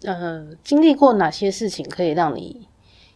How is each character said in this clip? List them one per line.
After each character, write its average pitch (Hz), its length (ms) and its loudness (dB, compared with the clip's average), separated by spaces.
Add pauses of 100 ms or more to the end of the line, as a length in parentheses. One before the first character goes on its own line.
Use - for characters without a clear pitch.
呃， 165 600 -8
经 285 180 2
历 320 140 6
过 277 180 6
哪 185 160 2
些 196 220 -2
事 220 160 -6
情 165 220 -8
可 - 140 -6
以 170 60 0
让 156 240 0
你 - 360 -14 (460)